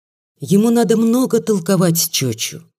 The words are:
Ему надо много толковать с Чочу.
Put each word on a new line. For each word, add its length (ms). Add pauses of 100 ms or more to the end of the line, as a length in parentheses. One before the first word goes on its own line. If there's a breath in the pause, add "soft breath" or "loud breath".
(400)
Ему 300
надо 260
много 440
толковать 580
с 100
Чочу. 540 (160)